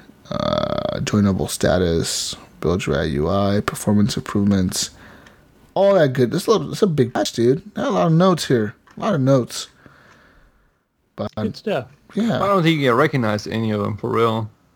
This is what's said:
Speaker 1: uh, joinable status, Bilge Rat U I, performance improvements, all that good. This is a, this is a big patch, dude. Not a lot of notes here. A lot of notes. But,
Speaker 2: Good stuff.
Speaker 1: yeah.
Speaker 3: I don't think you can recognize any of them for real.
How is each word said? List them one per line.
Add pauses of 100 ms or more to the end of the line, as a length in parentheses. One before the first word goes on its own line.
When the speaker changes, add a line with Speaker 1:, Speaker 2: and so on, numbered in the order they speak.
(300)
Speaker 1:
uh,
joinable
status, (240)
Bilge
Rat
U
I,
performance
improvements, (840)
all
that
good.
This
is
a,
this
is
a
big
patch,
dude. (140)
Not
a
lot
of
notes
here. (200)
A
lot
of
notes. (1500)
But,
Speaker 2:
Good
stuff. (260)
Speaker 1:
yeah.
Speaker 3:
I
don't
think
you
can
recognize
any
of
them
for
real. (280)